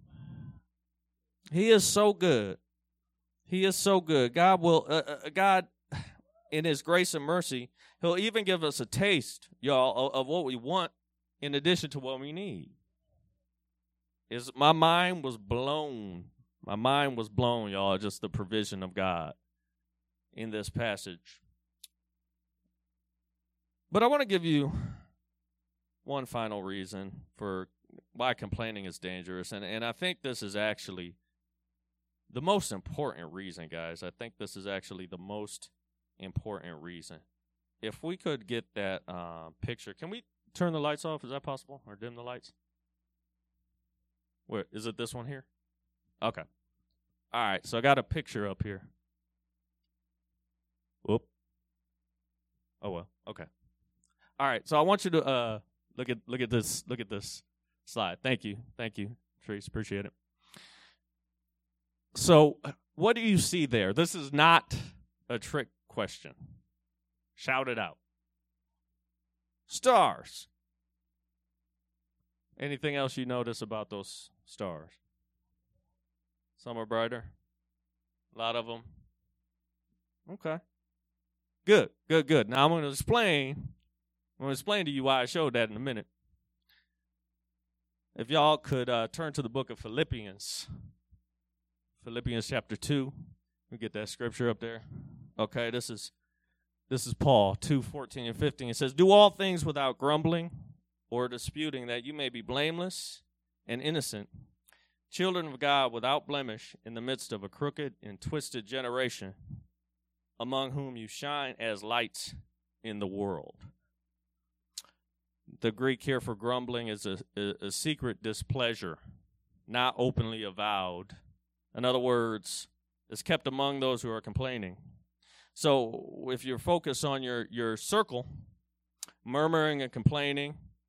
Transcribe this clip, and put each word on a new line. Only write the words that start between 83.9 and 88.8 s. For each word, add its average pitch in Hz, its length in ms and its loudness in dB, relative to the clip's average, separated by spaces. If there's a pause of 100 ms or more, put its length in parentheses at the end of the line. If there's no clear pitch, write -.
I'm 127 40 -10
gonna 139 80 -2
explain 196 340 0
to 147 60 -2
you 135 120 -2
why 135 180 4
I 123 40 0
showed 147 280 0
that 113 180 2
in 104 40 -8
a 110 40 -6
minute. 123 280 -6 (2000)
If 117 140 -8
y'all 151 280 6
could, 127 300 -2